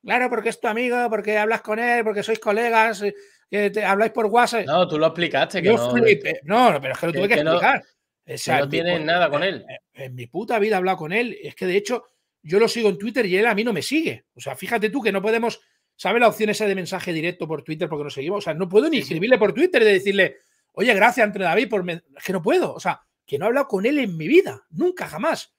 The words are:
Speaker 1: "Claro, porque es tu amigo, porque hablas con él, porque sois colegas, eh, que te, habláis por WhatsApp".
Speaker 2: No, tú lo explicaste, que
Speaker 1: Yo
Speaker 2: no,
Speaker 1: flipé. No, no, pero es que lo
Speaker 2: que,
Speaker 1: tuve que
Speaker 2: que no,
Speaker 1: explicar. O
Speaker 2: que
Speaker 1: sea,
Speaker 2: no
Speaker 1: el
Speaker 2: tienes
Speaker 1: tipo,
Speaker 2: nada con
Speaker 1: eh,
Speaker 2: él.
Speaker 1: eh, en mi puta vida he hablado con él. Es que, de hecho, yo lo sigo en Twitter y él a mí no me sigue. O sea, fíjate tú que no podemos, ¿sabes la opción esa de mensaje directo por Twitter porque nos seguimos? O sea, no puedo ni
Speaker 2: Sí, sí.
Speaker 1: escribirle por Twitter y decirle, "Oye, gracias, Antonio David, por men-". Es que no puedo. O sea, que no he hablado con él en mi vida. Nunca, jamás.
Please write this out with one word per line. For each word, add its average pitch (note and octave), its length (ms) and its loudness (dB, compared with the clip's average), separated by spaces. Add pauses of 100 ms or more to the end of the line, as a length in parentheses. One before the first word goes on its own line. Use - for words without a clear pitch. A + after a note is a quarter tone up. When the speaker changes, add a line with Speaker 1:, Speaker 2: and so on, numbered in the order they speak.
Speaker 1:
"Claro, A#3+ 260 0
porque A3+ 200 -2
es - 100 -8
tu B3 80 -4
amigo, A#3+ 420 -2
porque G#3+ 280 -2
hablas A3 240 0
con A3 180 -6
él, A#3+ 240 0
porque G3+ 200 -2
sois A3 160 -4
colegas, A3 600 2
eh, G3+ 120 -2 (360)
que G3+ 200 0
te, G#3 140 -2
habláis G3+ 280 2
por A3+ 160 0
WhatsApp". A3+ 380 2
Speaker 2:
No, F3 220 2
tú D#3+ 120 -4
lo D#3+ 80 4
explicaste, E3 540 0
que F3 80 2
Speaker 1:
Yo A#3 80 6
Speaker 2:
no, - 140 0
Speaker 1:
flipé. G#3+ 520 2
No, G#3+ 300 4
no, C#3 80 -2
pero C3 120 -6
es - 60 -8
que F3 80 -4
lo E3+ 60 -2
Speaker 2:
que, F3 60 -4
Speaker 1:
tuve G3 100 0
que A#3 60 4
Speaker 2:
que D3+ 80 2
no, D#3+ 100 2
Speaker 1:
explicar. G#3+ 280 2
O - 20 -20 (420)
Speaker 2:
que C3+ 120 -12
Speaker 1:
sea, D#3 200 -2
Speaker 2:
no C#3+ 80 2
Speaker 1:
el C#3 40 -8
Speaker 2:
tienes E3 260 -2
Speaker 1:
tipo, D#3 100 -4
Speaker 2:
nada E3+ 240 2
con D3 140 -2
Speaker 1:
eh, F#3+ 60 0
Speaker 2:
él. D#3 200 -10
Speaker 1:
eh, C3+ 360 -16
en B2+ 100 -14
mi B2 120 -14
puta A3 320 -4
vida G#3+ 160 0
he - 20 0
hablado F#3 200 0
con D#3+ 160 -8
él. A#3 280 -2
Es - 140 -16
que, F#3+ 100 -8
de F3+ 120 0
hecho, A3+ 260 -4 (400)
yo E3+ 160 0
lo A3+ 80 4
sigo A3 220 0
en F#3 80 -2
Twitter A3+ 280 -2
y F3+ 120 0
él G#3+ 100 2
a A3 80 0
mí G#3 80 -2
no A#3+ 100 -2
me D3+ 80 -4
sigue. B3 440 -4 (100)
O A#2+ 60 -20
sea, C3+ 140 -10
fíjate G#3 340 -4
tú C4 120 -4
que G#3+ 120 0
no G3 80 -2
podemos, A3+ 400 -2 (340)
¿sabes G#3 240 -2
la A#3+ 80 6
opción G#3+ 220 2
esa G#3+ 180 -2
de G3 80 0
mensaje F3+ 380 -6
directo E3+ 340 -6
por D3+ 160 -8
Twitter D#3+ 240 -6
porque D3 160 -6
nos C#3 100 -10
seguimos? E3 260 -6
O - 20 -8
sea, E3 120 -6
no F3+ 140 -4
puedo A3 220 4
ni D4+ 80 2
Speaker 2:
Sí, G3+ 60 0
sí. - 100 -10
Speaker 1:
escribirle G#3+ 240 2
por G3+ 160 2
Twitter D#4 280 2
y G#3+ 40 6
decirle, G3 520 2 (360)
"Oye, A3 200 2
gracias, A3 320 4
Antonio F#3+ 220 -2
David, G#3 220 2
por G3+ 140 -2
men-". E3+ 200 -6 (140)
Es - 60 -20
que F#3+ 100 -6
no F3+ 80 -4
puedo. A#3 320 0
O - 60 -12
sea, - 220 -4 (240)
que C3+ 140 -6
no F3 60 -4
he - 20 2
hablado C4+ 200 0
con G3 180 -2
él D4 140 2
en G3+ 180 -2
mi D#3+ 100 -6
vida. A3 340 2 (100)
Nunca, F4 360 -4
jamás. B3+ 520 -6